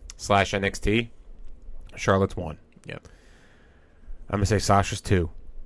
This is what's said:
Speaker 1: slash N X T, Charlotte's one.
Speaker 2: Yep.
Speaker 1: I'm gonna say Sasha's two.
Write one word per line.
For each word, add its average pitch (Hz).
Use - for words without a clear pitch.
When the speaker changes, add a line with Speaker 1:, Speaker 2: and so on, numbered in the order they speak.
Speaker 1:
slash 98
N 98
X 98
T, 113
Charlotte's 98
one. 80
Speaker 2:
Yep. 78
Speaker 1:
I'm 101
gonna 98
say 104
Sasha's 98
two. 90